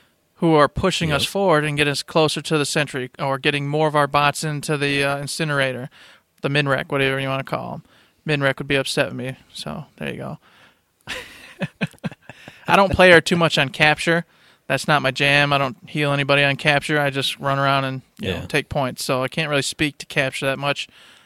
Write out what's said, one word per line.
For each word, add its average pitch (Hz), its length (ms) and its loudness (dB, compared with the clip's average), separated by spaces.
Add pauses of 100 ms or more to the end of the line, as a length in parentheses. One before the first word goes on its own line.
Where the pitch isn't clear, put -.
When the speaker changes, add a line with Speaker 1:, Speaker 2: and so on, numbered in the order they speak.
(360)
Speaker 1:
who 165 180 2
are 147 140 6
pushing 170 440 -2
us 139 100 0
Speaker 2:
Yep. - 80 -4
Speaker 1:
forward 175 340 2
and 147 120 -2
getting 147 160 2
us 135 100 -4
closer 156 400 0
to 156 160 0
the 139 80 0
sentry 135 520 -4
or 135 200 -2
getting 143 280 -2
more 151 220 0
of 147 80 0
our 143 100 4
bots 143 380 0
into 151 320 -4
the, 143 260 0
uh, 139 160 0
incinerator. 139 720 -4 (540)
The 147 80 0
Minrek, 139 420 0
whatever 135 260 0
you 135 100 -4
wanna 135 160 -2
call 131 300 -6
'em. - 80 -14 (460)
Minrek 139 300 0
would 139 100 -8
be 143 80 0
upset 135 300 0
with 123 80 -10
me, 127 220 -8 (160)
so - 340 -12 (100)
there - 140 -8
you - 80 -8
go. 131 200 -10 (680)
<laughs> - 60 -10 (1500)
I 233 80 4
don't 196 160 4
play 185 200 8
her 165 80 10
too - 160 0
much 170 220 2
on 139 100 0
capture. 160 560 2 (420)
That's 135 220 -4
not 147 140 2
my 131 100 0
jam. 143 400 2
I 139 60 4
don't 131 180 -2 (120)
heal 147 240 -2
anybody 143 300 2
on 139 140 2
capture. 151 440 0
I 143 100 0
just 135 280 -4
run 139 200 -2
around 139 260 2
and, 131 180 -6 (160)
you - 120 -6
Speaker 2:
Yeah. 85 100 -4
Speaker 1:
know, 90 60 -12
take 139 220 -4
points. 127 360 -4
So 131 180 -2
I 131 60 -2
can't 160 200 -4
really 143 140 0
speak - 360 -4
to - 80 -16
capture 139 400 -4
that 135 120 -2
much. 139 300 -4 (380)